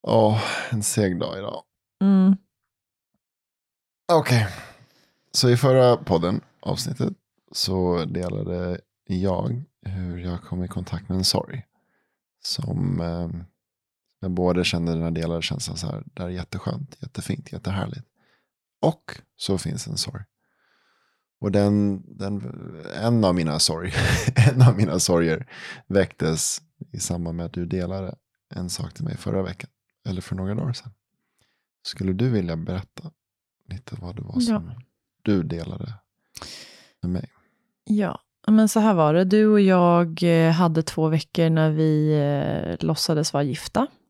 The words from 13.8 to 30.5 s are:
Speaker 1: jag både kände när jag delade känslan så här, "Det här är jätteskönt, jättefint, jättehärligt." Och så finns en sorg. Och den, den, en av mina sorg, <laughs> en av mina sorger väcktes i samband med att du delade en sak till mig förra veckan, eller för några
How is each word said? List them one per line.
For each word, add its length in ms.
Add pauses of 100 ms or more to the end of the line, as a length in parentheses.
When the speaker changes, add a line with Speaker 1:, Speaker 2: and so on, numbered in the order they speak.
Speaker 1:
jag 120
både 320
kände 320
när 80
jag 100
delade 280
känslan 360
så 100
här, 160 (100)
"Det 80
här 80
är 40
jätteskönt, 680
jättefint, 500
jättehärligt." 540 (760)
Och 400 (140)
så 220
finns 300
en 100
sorg. 260 (1160)
Och 100
den, 520 (140)
den, 240 (540)
en 280
av 120
mina 240
sorg, 340 (260)
<laughs> 340
en 80
av 160
mina 220
sorger 480 (400)
väcktes 720 (300)
i 80
samband 380
med 80
att 80
du 120
delade 500 (400)
en 140
sak 240
till 100
mig 140
förra 260
veckan, 260 (380)
eller 140
för 140
några 200